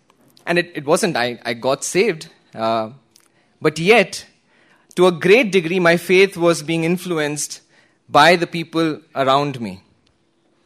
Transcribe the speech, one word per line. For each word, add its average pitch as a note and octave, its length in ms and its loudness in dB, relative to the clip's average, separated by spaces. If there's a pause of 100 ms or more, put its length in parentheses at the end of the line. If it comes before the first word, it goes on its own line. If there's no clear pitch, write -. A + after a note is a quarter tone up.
(460)
and F3 120 0
it, F3 160 -4
it D3+ 120 -12
wasn't, D#3+ 320 0
I, A#2+ 260 -4
I A#2+ 100 -6
got B2+ 300 -4
saved, F3+ 460 -2 (260)
uh, A2+ 360 -4 (720)
but D3+ 160 -2
yet, F#3+ 480 2 (720)
to F3+ 120 4
a F#3 40 4
great G3 400 2
degree, F3+ 300 -2
my E3+ 160 4
faith F#3+ 400 2
was E3 260 0
being E3 220 -4
influenced D#3+ 760 -6 (480)
by D#3 300 6
the E3 100 -4
people D#3+ 540 -4 (120)
around C3+ 460 0
me. F#2+ 240 -12 (840)